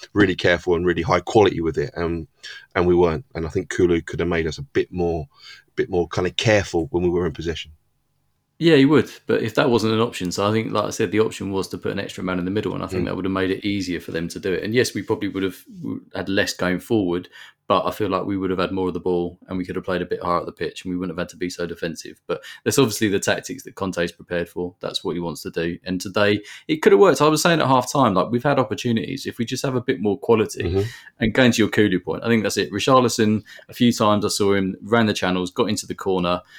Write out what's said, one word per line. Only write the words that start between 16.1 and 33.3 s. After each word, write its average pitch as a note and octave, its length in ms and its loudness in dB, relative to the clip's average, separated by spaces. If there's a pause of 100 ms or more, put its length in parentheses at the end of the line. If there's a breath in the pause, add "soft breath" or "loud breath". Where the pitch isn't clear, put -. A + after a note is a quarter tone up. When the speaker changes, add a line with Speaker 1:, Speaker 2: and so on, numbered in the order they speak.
Speaker 2:
had F#2+ 140 -8
less G2 260 -2
going F2+ 260 -2
forward, F2+ 500 -2 (380 loud breath)
but F#2+ 160 4
I F2+ 60 -2
feel G2+ 200 -4
like F#2 160 0
we G2 120 -4
would F#2+ 140 -2
have F#2 80 -2
had F2 120 0
more F#2+ 180 -2
of E2+ 40 -6
the E2+ 60 -6
ball F2 480 -2
and F#2 100 -6
we F2+ 80 -4
could F2+ 100 -8
have F2+ 80 -6
played F2+ 200 -2
a - 20 -6
bit F2+ 160 -6
higher F2 160 0
up D#2+ 80 -4
the E2 60 -10
pitch - 340 -8
and F#2 80 -6
we F2+ 60 -4
wouldn't F2 180 -6
have F2+ 60 -4
had F2 60 -10
to - 60 -20
be F2 140 -6
so F2 160 -6
defensive. E2+ 640 -10
But - 160 -6 (200 loud breath)
that's - 140 0
obviously A2+ 300 2
the G2 120 0
tactics - 440 -4
that - 100 -18
Conte's F2 380 -4
prepared E2+ 360 -6
for. F2 340 -8
That's - 220 -8
what E2+ 120 -4
he F2 40 -4
wants E2+ 220 -6
to - 80 -8
do. E2+ 340 -4
And F#2 160 -4
today, G#2 420 2 (260 loud breath)
it D#3 160 -2
could - 80 8
have G3 100 8
worked. F#3+ 200 6
I D3 60 6
was D#3 140 2
saying E3+ 200 4
at - 40 2
half B2+ 260 2
time, B2+ 220 4
like, F#2 160 2
we've A#2+ 140 0
had C#3+ 160 2
opportunities. A2 640 -2
If - 140 -8
we A#2+ 60 -2
just B2+ 180 -8
have C#3 100 -2
a B2 80 0
bit A#2+ 180 -2
more G2+ 160 0
quality, A2 460 0
Speaker 1:
Mm-hmm. F#2+ 200 0 (380 loud breath)
Speaker 2:
and A2+ 140 0
going B2 200 6
to - 40 0
your G#2 120 4
Kulu G2 320 2
point, - 220 -6
I - 40 -4
think A2+ 160 2
that's G2+ 140 -2
it. G2 140 -2
Richarlison, A2 720 4 (260 loud breath)